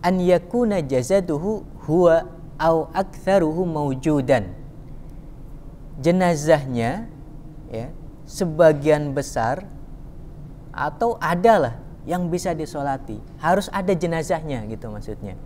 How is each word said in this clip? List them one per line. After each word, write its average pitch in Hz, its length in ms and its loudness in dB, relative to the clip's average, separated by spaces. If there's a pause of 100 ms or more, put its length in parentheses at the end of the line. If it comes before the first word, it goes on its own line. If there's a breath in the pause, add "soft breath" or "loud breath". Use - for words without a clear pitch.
an 185 160 4
yakuna 185 640 4
jazaduhu 147 800 0 (240)
huwa 165 400 6 (320)
au 165 320 2
aktsaruhu 185 720 0
maujudan. 139 880 2 (1500)
Jenazahnya, 151 1080 2 (640)
ya, 113 160 -8 (400)
sebagian 151 880 4
besar 135 480 -2 (1120)
atau 226 480 0
adalah 175 560 6 (280)
yang 175 240 0
bisa 175 260 -2
disolati. 139 640 -4 (160)
Harus 185 320 2
ada 190 240 -2
jenazahnya, 160 720 -2
gitu 110 240 -8
maksudnya. 104 560 -10